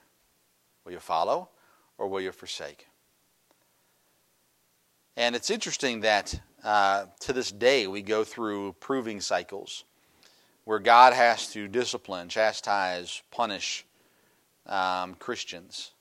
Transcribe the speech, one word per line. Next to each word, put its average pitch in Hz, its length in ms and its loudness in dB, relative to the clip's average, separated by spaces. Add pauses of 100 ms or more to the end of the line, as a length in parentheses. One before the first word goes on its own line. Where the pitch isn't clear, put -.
(840)
Will 90 100 -16
you 87 60 -14
follow, 104 500 -2 (480)
or 101 100 -4
will 95 140 -4
you 92 100 -6
forsake? - 560 -14 (2250)
And 120 200 0
it's - 140 -4
interesting 143 520 -4
that, 104 380 0 (240)
uh, 101 420 2 (160)
to 139 120 -4
this 123 180 -4
day 113 360 2
we 101 140 -6
go 107 220 0
through 104 500 -6
proving 113 480 -6
cycles - 640 -6 (800)
where 107 120 0
God 120 360 10
has 120 400 4
to 104 140 -6
discipline, 98 640 -6
chastise, 98 1000 -2
punish, 104 540 -6 (800)
um, 92 480 -2
Christians. - 840 -12